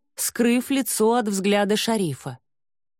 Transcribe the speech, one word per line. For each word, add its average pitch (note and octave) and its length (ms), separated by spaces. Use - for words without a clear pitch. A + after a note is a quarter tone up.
скрыв A#3+ 540
лицо A#3 460
от B3 120
взгляда G3+ 480
Шарифа. F3 640